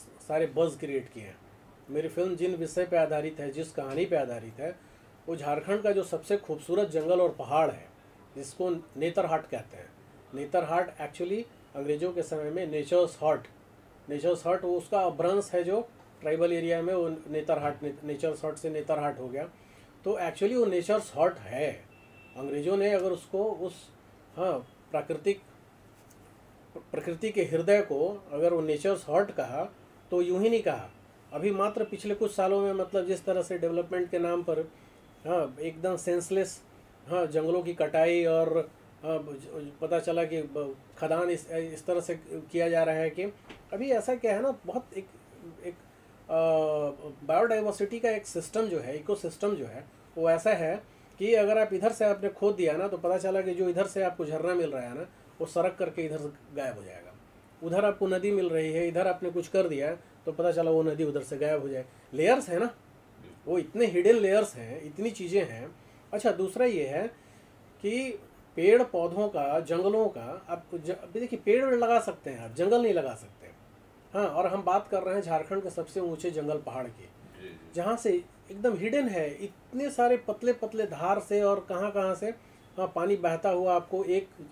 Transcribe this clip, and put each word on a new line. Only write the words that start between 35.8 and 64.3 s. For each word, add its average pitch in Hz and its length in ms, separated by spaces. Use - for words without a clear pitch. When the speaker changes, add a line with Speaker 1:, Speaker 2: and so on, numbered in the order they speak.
Speaker 1:
senseless, 175 680
हाँ, 170 180
जंगलों 160 380
की 170 100
कटाई 170 520
और, 160 440
हाँ, 156 260
ज-, 143 420
पता 165 180
चला 170 240
कि 160 180
ब-, 143 340
खदान 165 320
इस, 170 220
इस 165 340
तरह 180 160
से 175 180
किया 165 360
जा 165 140
रहा 160 120
है 160 140
कि 170 140
अभी 254 180
ऐसा 240 240
क्या 220 200
है 214 60
ना, 262 240
बहुत 240 320
एक, 190 100
एक, 175 120
अ, 160 60
बायोडायवर्सिटी 208 760
का 226 100
एक 208 160
सिस्टम 175 360
जो 185 180
है, 131 160
इकोसिस्टम 202 600
जो 135 100
है, 113 220
वो 165 120
ऐसा 165 220
है 170 320
कि 214 140
अगर 214 240
आप 208 160
इधर 208 180
से 214 140
आपने 202 240
खोद 202 260
दिया 165 180
ना, 180 140
तो 190 100
पता 175 200
चला 190 240
कि 185 120
जो 180 160
इधर 185 180
से 196 160
आपको 180 220
झरना 160 280
मिल 170 180
रहा 131 100
है 123 140
ना, 165 120
वो 160 60
सरक 180 320
करके 170 220
इधर 156 160
से 147 380
गायब 131 200
हो 101 80
जाएगा। 90 280
उधर 180 220
आपको 202 220
नदी 185 240
मिल 185 180
रही 160 240
है, 170 140
इधर 175 200
आपने 180 220
कुछ 170 180
कर 190 200
दिया, 151 280
तो - 360
पता 165 200
चला 160 200
वो 160 120
नदी 156 200
उधर 147 180
से 143 160
गायब 147 240
हो 139 80
जाए। 131 160
लेयर्स 185 360
है 175 100
ना, 233 160
वो 170 120
इतने 220 280
हिडन 180 300
लेयर्स 208 400